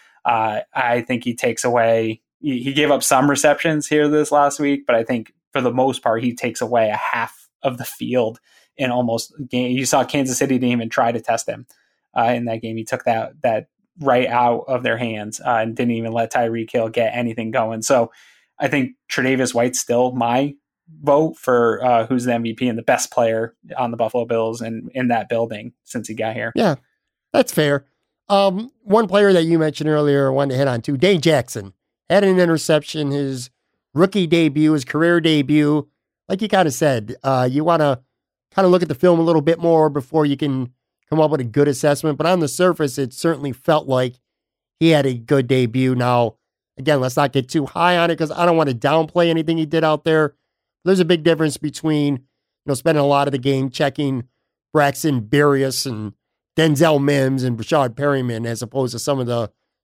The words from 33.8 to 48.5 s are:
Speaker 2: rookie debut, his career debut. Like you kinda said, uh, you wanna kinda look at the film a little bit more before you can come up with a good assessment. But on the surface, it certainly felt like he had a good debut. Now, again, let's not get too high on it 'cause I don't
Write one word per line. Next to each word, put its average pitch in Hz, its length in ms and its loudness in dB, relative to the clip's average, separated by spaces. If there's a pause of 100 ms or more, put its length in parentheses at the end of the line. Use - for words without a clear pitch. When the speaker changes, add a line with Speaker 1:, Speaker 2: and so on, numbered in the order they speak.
Speaker 2:
rookie 190 320 2
debut, 156 460 2
his 143 120 0
career 170 360 2
debut. 151 680 2 (400)
Like 190 120 -4
you 220 80 -4
kinda 185 220 2
said, 123 540 -2
uh, 131 260 2
you 143 120 0
wanna 156 380 2 (540)
kinda 190 140 4
look 180 120 4
at 175 80 0
the 147 60 0
film 175 240 4
a 165 60 2
little 165 180 2
bit 165 160 2
more 165 320 4
before 147 340 -2
you 143 120 0
can 131 360 -4 (380)
come 156 100 2
up 156 100 4
with 147 100 0
a 127 40 -6
good 143 240 2
assessment. 143 480 0
But 156 100 -2
on 180 140 2
the 151 80 0
surface, 156 480 0
it 135 160 -4
certainly 143 400 -4
felt 151 340 0
like 127 280 0 (640)
he 165 100 4
had 147 140 4
a 131 100 0
good 127 320 0
debut. 127 480 0
Now, 120 420 0 (420)
again, 143 220 0
let's 127 160 -4
not 143 160 2
get 131 180 -2
too 147 160 0
high 175 320 2
on 170 120 2
it 165 60 -2
'cause 156 140 -4
I 170 160 0
don't 170 100 4